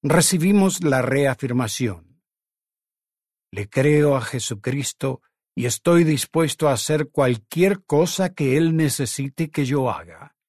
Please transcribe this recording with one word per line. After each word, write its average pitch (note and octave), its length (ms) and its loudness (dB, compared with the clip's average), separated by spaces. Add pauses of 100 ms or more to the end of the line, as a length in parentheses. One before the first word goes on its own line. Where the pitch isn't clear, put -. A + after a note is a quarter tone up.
recibimos F3+ 800 2
la C3 180 2
reafirmación. B2 1200 -4 (1300)
"Le G#2 180 -8
creo D3 460 2
a B2+ 60 0
Jesucristo C3 1000 -6 (340)
y - 100 -4
estoy E3+ 380 2
dispuesto D#3 680 0
a C3+ 40 2
hacer D3+ 360 -2
cualquier D#3 760 0
cosa F3+ 500 0
que C3+ 200 0
Él E3 200 2
necesite C#3+ 720 -2
que D3 160 -2
yo C3 240 0
haga." - 460 -12 (120)